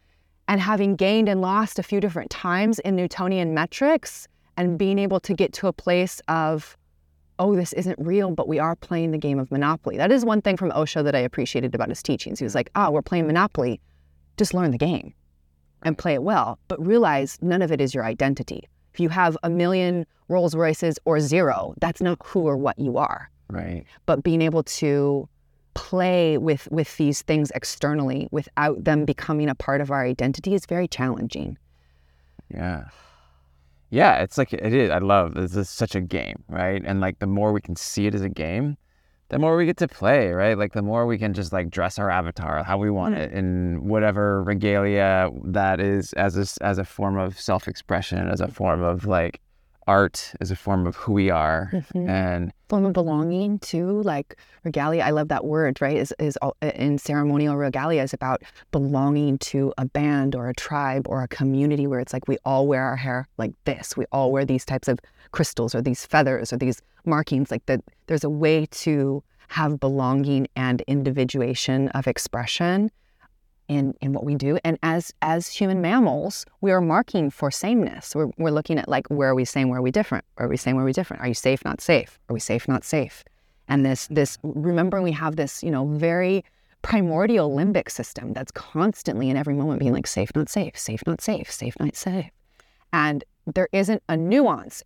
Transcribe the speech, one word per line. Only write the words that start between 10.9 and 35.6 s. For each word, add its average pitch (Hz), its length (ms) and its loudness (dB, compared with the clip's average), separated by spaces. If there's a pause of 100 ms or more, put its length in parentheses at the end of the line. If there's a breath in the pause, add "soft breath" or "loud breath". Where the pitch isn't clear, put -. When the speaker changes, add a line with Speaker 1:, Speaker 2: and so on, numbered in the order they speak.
Speaker 1:
that 143 120 2
I 131 40 4
appreciated 127 560 -2
about 113 140 -2
his - 140 -8
teachings. - 360 -4
He 135 60 -4
was - 100 -6
like, 123 200 -2
"Ah, 196 140 2
we're 147 120 2
playing 170 260 -2
Monopoly. 151 540 0 (560)
Just 208 160 2
learn 180 180 2
the 120 60 -2
game 147 360 -2 (680)
and 160 160 0
play 170 160 0
it 131 100 0
well, 143 440 0
but 160 180 -6
realize 180 560 4
none 175 200 2
of 165 100 2
it 143 100 2
is 135 120 2
your 127 120 -2
identity." 135 640 -2 (260)
If - 60 -10
you 170 100 2
have 170 340 2
a 170 60 0
million 180 560 2 (220)
Rolls 170 280 2
Royces 160 500 2
or 156 140 4
zero, 143 640 2
that's 165 200 -2
not 175 220 2
who - 180 -2
or 147 160 2
what 135 200 -2
you 127 200 -2
are. - 320 -2 (200)
Speaker 2:
Right. 87 360 -8 (200 soft breath)
Speaker 1:
But 143 180 2
being 165 180 2
able 160 220 2
to 143 640 0 (460)
play 180 640 2
with, 143 340 0
with 156 260 -2
these 147 260 2
things 151 320 0
externally 143 760 -2
without 147 520 -2
them 151 220 4
becoming 151 440 0
a 131 60 -2
part 139 260 0
of 139 100 -4
our 139 140 0
identity 135 480 0
is 190 120 0
very 175 220 -2
challenging. - 680 -6 (960)
Speaker 2:
Yeah. 85 320 -6 (1040 soft breath)
Yeah, 127 320 6
it's - 160 -4
like, 135 160 0
it 110 200 0
is. 123 160 4
I 78 100 2
love, 98 360 4
this 87 200 -4
is 98 140 -2